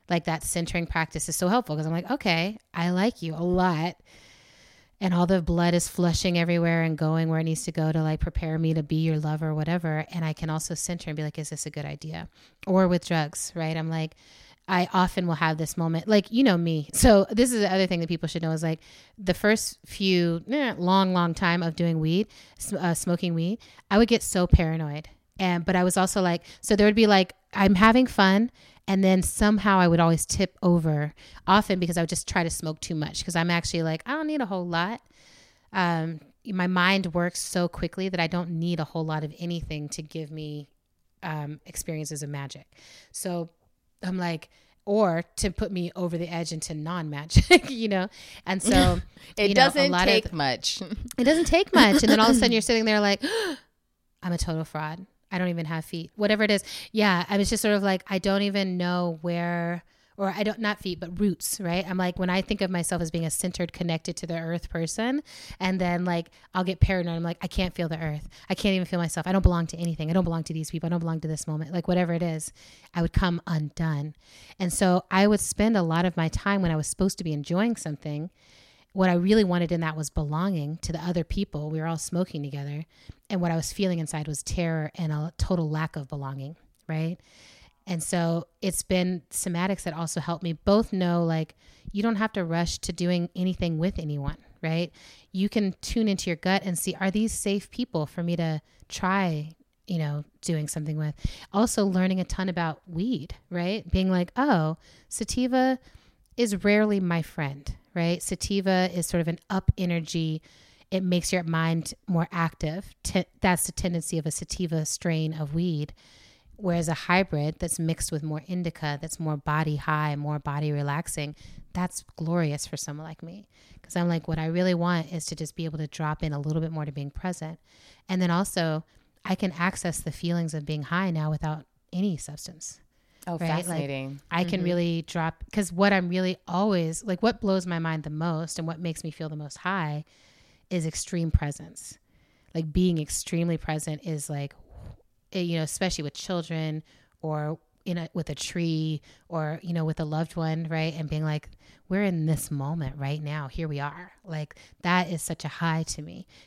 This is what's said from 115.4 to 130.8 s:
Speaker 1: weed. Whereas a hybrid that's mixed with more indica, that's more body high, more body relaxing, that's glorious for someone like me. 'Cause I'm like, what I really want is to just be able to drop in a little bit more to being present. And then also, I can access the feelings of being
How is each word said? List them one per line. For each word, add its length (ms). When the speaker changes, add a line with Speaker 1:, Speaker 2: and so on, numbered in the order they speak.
Speaker 1:
weed. 400
Whereas 320
a 40
hybrid 640
that's 200
mixed 320
with 120
more 240
indica, 540
that's 180
more 180
body 400
high, 380
more 220
body 340
relaxing, 640
that's 300
glorious 500
for 100
someone 300
like 160
me. 240
'Cause 140
I'm 120
like, 200
what 100
I 80
really 300
want 360
is 160
to 80
just 200
be 100
able 140
to 80
drop 360
in 100
a 60
little 220
bit 100
more 140
to 60
being 180
present. 500
And 140
then 80
also, 540
I 100
can 180
access 480
the 100
feelings 420
of 120
being 180